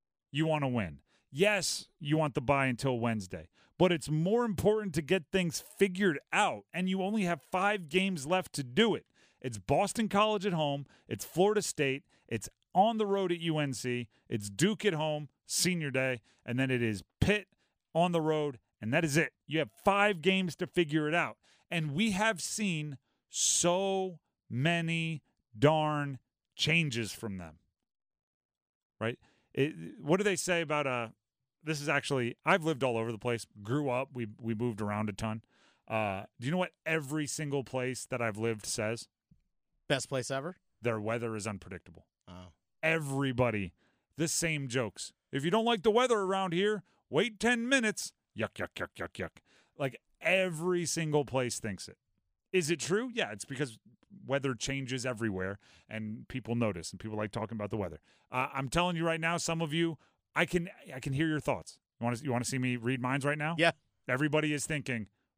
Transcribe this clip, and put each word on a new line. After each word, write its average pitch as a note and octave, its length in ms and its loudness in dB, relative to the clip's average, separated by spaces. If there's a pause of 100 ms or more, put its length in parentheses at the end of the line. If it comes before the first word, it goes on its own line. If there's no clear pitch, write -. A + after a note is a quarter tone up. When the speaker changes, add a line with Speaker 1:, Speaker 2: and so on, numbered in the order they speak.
(320)
Speaker 1:
you D3+ 140 0
wanna D3 220 0
win. F#2+ 320 -2 (320)
Yes, F#3+ 560 0 (120)
you D3+ 180 0
want D3+ 180 0
the D3 60 0
bye C3+ 260 4
until B2+ 320 0
Wednesday. G2 480 -4 (320)
But F3 120 8
it's D#3 200 0
more F#3+ 340 2
important G#3 480 2
to D#3+ 80 0
get D#3+ 300 0
things F3+ 320 0 (160)
figured F#3 400 4 (120)
out, D#3 400 2
and F#3 160 -2
you F#3+ 140 0
only G#3 220 0
have E3+ 180 0
five F#3+ 480 0
games F3+ 380 0
left F#3 260 0
to C#3+ 100 -4
do E3 300 4
it. - 140 -4 (340)
It's B2 160 -6
Boston F#3+ 500 0
College G#3 380 2
at F#3+ 80 0
home, C#3+ 320 0 (220)
it's A2 180 -8
Florida G#3 360 4
State, C#3 420 -2 (260)
it's A2+ 180 -4 (260)
on A3 240 4
the G#3+ 80 2
road G3 260 2
at F3 80 -2
U E3 180 0
N C#3+ 160 0
C, B2 340 -4 (220)
it's G#2 200 -4
Duke F3 360 2
at F#3+ 80 4
home, D3+ 340 -2 (180)
senior E3+ 460 0
day, C3 300 0 (240)
and A#2+ 120 -2
then C3 140 2
it B2 100 2
is A2 220 0 (160)
Pitt G#3 280 2 (460)
on F3 200 2
the E3 80 2
road, D3+ 360 0 (240)
and A2 120 -2
that E3 100 4
is D3 140 2
it. D3 160 2 (120)
You D3+ 140 -2
have C3+ 100 -2 (140)
five G3+ 380 4
games F#3+ 360 2
to F3+ 100 -4
figure D3+ 420 0
it D3+ 40 0
out. C#3+ 240 -2 (320)
And D#3+ 240 -2
we G#3+ 180 2
have G3+ 280 0
seen D#3 580 -4 (320)
so F#3+ 880 0 (300)
many E3 720 0 (340)
darn D3 600 4 (360)
changes C#3+ 560 0
from G2+ 260 -8
them. D#2+ 180 -12 (1500)
Right? A2+ 180 -4 (340)
It, D3 200 0 (260)
what D3 180 2
do G3+ 60 0
they G3 120 2
say E3+ 260 -2
about, D3 260 -2
uh, A#2+ 200 -2 (560)
this D3+ 180 -4
is C#3+ 80 -4
actually, C#3 560 0
I've E3+ 180 4
lived D3 200 0
all A#2+ 140 2
over A2+ 140 -2
the A2 60 -6
place, A#2 280 -2 (160)
grew C3+ 280 0
up, B2+ 240 -2
we, A#2+ 140 -4 (120)
we A2+ 140 -2
moved A2 280 -2
around G#2 280 0
a G2 40 -6
ton. A2 280 -4 (460)
Uh, G#2+ 360 -2 (160)
do A#2+ 60 -10
you C#3+ 60 -2
know F3+ 60 0
what F3+ 140 -2 (140)
every D#3 420 -2
single C#3+ 360 -4
place B2+ 460 -4
that B2 120 -4
I've A2 160 -2
lived A2 280 -2
says? A2+ 420 -4 (800)
Speaker 2:
Best C3+ 200 0
place C3 220 -2
ever? C#3 260 -6 (240)
Speaker 1:
Their A2 180 0
weather A2+ 360 -2
is G#2 120 -6
unpredictable. F#2 580 -10 (220)
Speaker 2:
Oh. F2+ 260 -18 (280)
Speaker 1:
Everybody, C3+ 920 0 (440)
the D#3+ 100 0
same D3+ 400 -2
jokes. A2+ 460 -4 (180)
"If C#3 120 -2
you E3+ 80 2
don't A3+ 140 4
like A#3 180 2
the A3 80 6
weather A#3 280 4
around F#3+ 340 0
here, G3+ 300 0 (260)
wait G#3 300 0
ten A#3 280 2
minutes." B3 460 2 (240)
Yuck, G#2+ 160 -2
yuck, - 220 -6
yuck, - 220 -8
yuck, F2 160 -6
yuck. - 240 -8 (400)
Like, C#3 200 -4 (240)
every F3 640 0
single D3+ 400 0
place B2 340 -2
thinks G2+ 280 -6
it. - 100 -20 (540)
Is E3 200 2
it D#3+ 80 2
true? G#3+ 340 0
Yeah, F#3 180 -2
it's G#2+ 140 -10
because B2+ 320 -6 (480)
weather C3+ 300 0
changes C3 500 -4
everywhere, G#2 540 -2 (300)
and A2 400 -8
people A#2+ 260 -4
notice, G#2 360 -2
and F#2+ 80 -14
people G#2+ 180 -6
like G#2+ 140 -4
talking G#2+ 260 -6
about G#2 120 -4
the A2 80 -4
weather. F2 220 -4 (320)
Uh, B2+ 220 0
I'm C3+ 160 -4
telling F3 260 0
you E3 100 -2
right E3 140 0
now, E3 180 0
some E3 240 -2
of D3+ 120 -4
you, E3 240 0 (360)
I E3+ 120 2
can, F3 240 -2 (260)
I C3 40 -8
can C#3 140 -4
hear D#3 140 2
your D#3 140 0
thoughts. G2+ 360 -4 (220)
You A#2 60 -4
wanna, A#2+ 180 0
you C3 80 -2
wanna A#2+ 140 0
see C3+ 120 -2
me B2+ 200 0
read A#2+ 240 -2
minds C3 240 -2
right D3 120 0
now? D#3 200 -2
Speaker 2:
Yeah. E3 140 6 (360)
Speaker 1:
Everybody D3+ 460 2
is C#3+ 120 -4
thinking, B2+ 420 -4 (300)